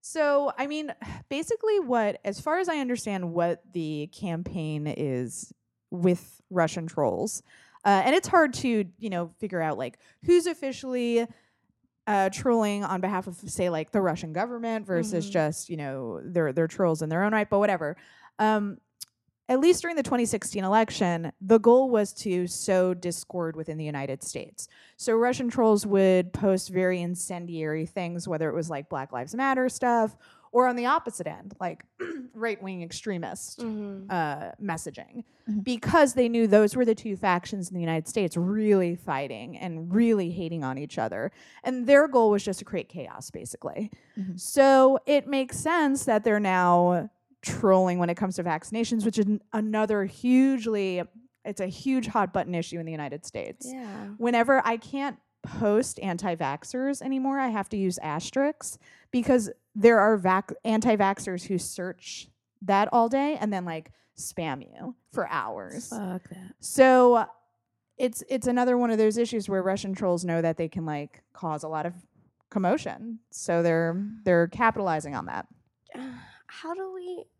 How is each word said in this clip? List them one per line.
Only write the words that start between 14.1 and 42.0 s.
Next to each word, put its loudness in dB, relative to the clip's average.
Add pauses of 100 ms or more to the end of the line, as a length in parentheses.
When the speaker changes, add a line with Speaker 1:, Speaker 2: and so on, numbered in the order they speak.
Speaker 1:
government -4
versus -2
Speaker 2:
Mm-hmm. -12
Speaker 1:
just, 0
you -6
know, -8
they're, 0
they're 2
trolls 0
in -4
their 0
own 2
right, 0
but 2
whatever. 0 (420)
Um, 0 (680)
at 4
least 4
during -4
the 0
twenty 0
sixteen -4
election, 2
the 6
goal 6
was 2
to -2
sow 2
discord -6
within -8
the -6
United -6
States. -12 (280)
So 0
Russian 2
trolls 4
would 4
post 0
very 0
incendiary -6
things, -8
whether -2
it -2
was, -4
like, -8
Black -8
Lives -8
Matter 0
stuff, 0 (360)
or 4
on 0
the -2
opposite -2
end, -12
like, -8 (160)
<clears throat> -12
right-wing -6
extremist, -8
Speaker 2:
Mm-hmm. -8
Speaker 1:
uh, -4 (100)
messaging, -10 (240)
Speaker 3:
Mm-hmm. -2
Speaker 1:
because 2
they 2
knew 2
those 6
were 4
the 4
two -6
factions -2
in -12
the -4
United -2
States -2
really 2
fighting -8
and -8
really 2
hating -6
on -4
each -10
other. -4 (320)
And -4
their 8